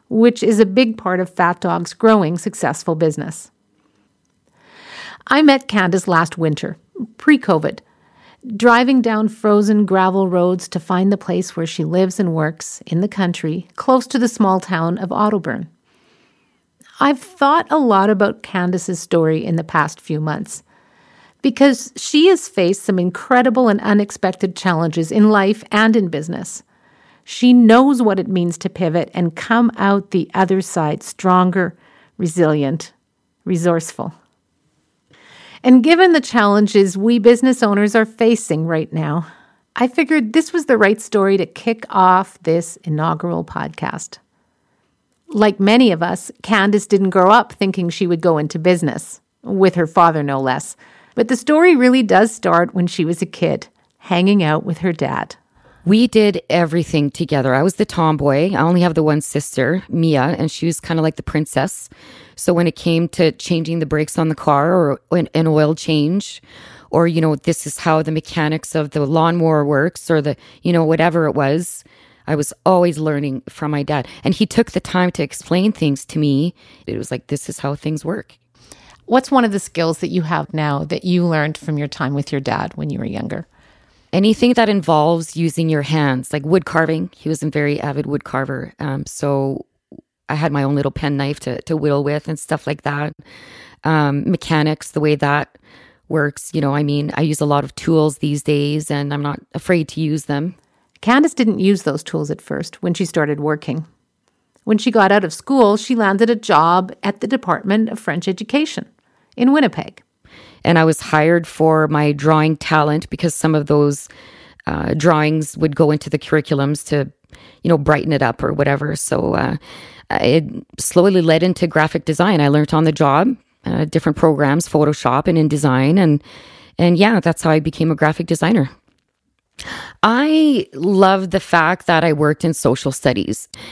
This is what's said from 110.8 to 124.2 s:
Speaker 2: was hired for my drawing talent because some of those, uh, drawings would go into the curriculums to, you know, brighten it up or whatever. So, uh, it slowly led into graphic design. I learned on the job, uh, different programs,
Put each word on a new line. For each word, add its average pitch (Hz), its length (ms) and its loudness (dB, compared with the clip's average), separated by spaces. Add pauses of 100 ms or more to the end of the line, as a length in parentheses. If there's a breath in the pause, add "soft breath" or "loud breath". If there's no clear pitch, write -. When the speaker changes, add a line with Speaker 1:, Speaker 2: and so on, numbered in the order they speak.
Speaker 2:
was 160 160 2
hired 160 480 0
for 156 400 2
my 147 240 0
drawing 156 460 2
talent 151 520 -2
because - 240 -4
some 156 220 0
of 147 120 -2
those, 147 420 0 (580 loud breath)
uh, 78 260 -4
drawings 156 640 0
would 156 200 -2
go 156 120 4
into 151 200 -2
the 147 100 -2
curriculums 147 680 -2
to, 143 220 -2 (540 soft breath)
you - 60 0
know, 165 80 4
brighten 143 340 0
it 139 100 2
up 120 220 -2
or - 80 0
whatever. 147 460 -2
So, - 380 -2
uh, - 200 -2 (560 loud breath)
it 151 320 2 (340)
slowly 185 440 2
led 160 200 2
into 180 260 0
graphic 156 360 -2
design. 175 380 0
I 143 80 4
learned 151 240 2
on 160 100 4
the 160 80 2
job, 160 460 2 (260)
uh, - 220 -2
different 156 320 -2
programs, 147 500 2